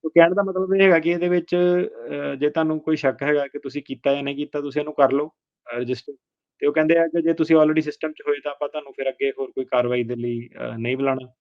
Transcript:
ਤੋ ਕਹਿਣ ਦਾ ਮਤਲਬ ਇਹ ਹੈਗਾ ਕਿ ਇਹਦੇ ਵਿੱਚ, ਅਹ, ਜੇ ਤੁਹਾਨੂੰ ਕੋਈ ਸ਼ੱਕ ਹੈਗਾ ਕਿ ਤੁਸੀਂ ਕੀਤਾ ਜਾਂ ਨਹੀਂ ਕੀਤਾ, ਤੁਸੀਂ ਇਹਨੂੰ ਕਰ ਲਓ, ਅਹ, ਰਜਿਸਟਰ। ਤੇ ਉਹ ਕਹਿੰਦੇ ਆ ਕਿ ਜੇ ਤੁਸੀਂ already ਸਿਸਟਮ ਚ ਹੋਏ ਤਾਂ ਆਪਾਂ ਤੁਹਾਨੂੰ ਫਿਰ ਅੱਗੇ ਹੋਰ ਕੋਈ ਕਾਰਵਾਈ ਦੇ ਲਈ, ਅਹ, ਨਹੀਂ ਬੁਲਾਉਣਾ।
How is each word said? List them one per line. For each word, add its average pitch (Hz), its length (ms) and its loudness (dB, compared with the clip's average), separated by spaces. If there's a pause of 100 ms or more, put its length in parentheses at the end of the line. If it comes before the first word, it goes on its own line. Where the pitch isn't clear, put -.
ਤੋ 160 60 -2
ਕਹਿਣ 170 240 6
ਦਾ 196 100 0
ਮਤਲਬ 190 320 -2
ਇਹ 196 100 6
ਹੈਗਾ 175 140 6
ਕਿ 156 100 0
ਇਹਦੇ 175 200 0
ਵਿੱਚ, 175 260 0
ਅਹ, 147 800 -2
ਜੇ 143 140 0
ਤੁਹਾਨੂੰ 156 300 0
ਕੋਈ 156 160 0
ਸ਼ੱਕ 135 280 -2
ਹੈਗਾ 143 240 0
ਕਿ 143 120 -10
ਤੁਸੀਂ 135 260 -8
ਕੀਤਾ 139 280 -2
ਜਾਂ 139 100 -2
ਨਹੀਂ 139 120 -6
ਕੀਤਾ, 147 260 -6
ਤੁਸੀਂ 143 200 -4
ਇਹਨੂੰ 147 120 -6
ਕਰ 135 180 4
ਲਓ, 143 160 0
ਅਹ, - 520 -14
ਰਜਿਸਟਰ। 123 340 -6 (460)
ਤੇ 143 80 0
ਉਹ 147 60 2
ਕਹਿੰਦੇ 156 240 2
ਆ 165 100 2
ਕਿ 160 140 -2
ਜੇ 165 120 0
ਤੁਸੀਂ 160 220 2
already 156 260 4
ਸਿਸਟਮ 151 300 -6
ਚ - 160 -18
ਹੋਏ 147 160 0
ਤਾਂ 147 80 -4
ਆਪਾਂ 143 180 -6
ਤੁਹਾਨੂੰ 147 240 -10
ਫਿਰ 135 160 -4
ਅੱਗੇ 135 220 -2
ਹੋਰ 135 200 -6
ਕੋਈ 131 140 -4
ਕਾਰਵਾਈ 123 380 0
ਦੇ 120 120 -6
ਲਈ, 120 320 -6
ਅਹ, 117 300 -10
ਨਹੀਂ 120 200 -2
ਬੁਲਾਉਣਾ। 131 300 -2 (140)